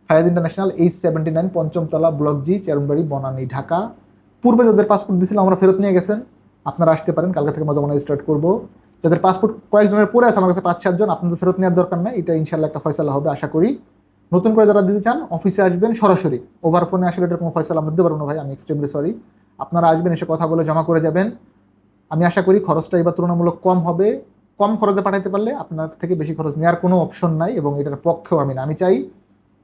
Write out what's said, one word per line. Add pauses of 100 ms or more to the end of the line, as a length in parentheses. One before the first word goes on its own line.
ফায়াজ
ইন্টারন্যাশনাল,
এইচ
সেভেন্টি
নাইন,
পঞ্চম
তলা,
ব্লক
জি,
চেরনবাড়ি,
বনানী,
ঢাকা। (520)
পূর্বে
যাদের
পাসপোর্ট
দিয়েছিলাম
আমরা
ফেরত
নিয়ে
গেছেন, (440)
আপনারা
আসতে
পারেন,
কালকে
থেকে
আমরা
জমা
নেওয়া
স্টার্ট
করবো। (360)
যাদের
পাসপোর্ট (160)
কয়েকজনের
পড়ে
আছে
আমার
কাছে
পাঁচ
সাতজন,
আপনাদের
ফেরত
নেওয়ার
দরকার
নাই,
এটা
ইনশাল্লাহ
একটা
ফয়সালা
হবে
আশা
করি। (560)
নতুন
করে
যারা
দিতে
চান
অফিসে
আসবেন
সরাসরি, (240)
ওভার
ফোনে
আসলে
এটার
কোনো
ফয়সালা
আমরা
দিতে
পারবো
না
ভাই,
আমি
extremely
sorry। (460)
আপনারা
আসবেন,
এসে
কথা
বলে
জমা
করে
যাবেন। (800)
আমি
আশা
করি
খরচটা
এবার
তুলনামূলক
কম
হবে, (360)
কম
খরচে
পাঠাইতে
পারলে
আপনার (120)
থেকে
বেশি
খরচ
নেওয়ার
কোনো
অপশন
নাই,
এবং
এটার
পক্ষেও
আমি
না।
আমি
চাই (540)